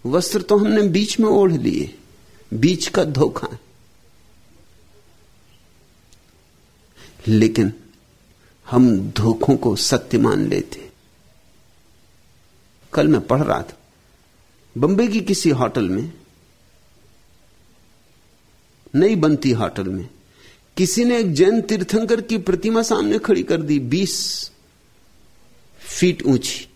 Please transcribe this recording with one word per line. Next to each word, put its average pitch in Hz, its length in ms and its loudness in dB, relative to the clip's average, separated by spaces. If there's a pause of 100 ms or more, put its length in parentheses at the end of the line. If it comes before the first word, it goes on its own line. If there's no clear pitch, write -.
वस्त्र 180 360 -2
तो 208 140 2
हमने 214 260 2
बीच 208 380 0
में 214 80 4
ओढ़ 190 240 4
लिए, - 460 -4 (560)
बीच 160 340 0
का - 160 0
धोखा। 147 440 -2 (3750)
लेकिन 110 440 4 (1000)
हम 117 400 4
धोखों 113 460 0
को 110 200 -2
सत्य - 420 -2
मान 104 300 2
लेते। - 420 -6 (2000)
कल 156 160 0
मैं 143 120 4
पढ़ 139 220 0
रहा - 200 -2
था, - 140 -16 (1040)
बंबई 196 300 2
की 208 120 -2
किसी 185 300 0
होटल 120 380 0
में, 110 240 -4 (2750)
नई 190 220 4
बनती 151 340 2
होटल 107 340 -2
में, 92 240 -8 (680)
किसी 185 280 0
ने 240 140 2
एक 190 140 0
जैन 190 280 4
तीर्थंकर 220 600 -2
की 226 180 -4
प्रतिमा 196 440 -2
सामने 214 360 0
खड़ी 190 240 0
कर 165 200 -2
दी, 147 160 0
बीस 147 720 -4 (1300)
फीट - 440 -2
ऊंची। - 540 -2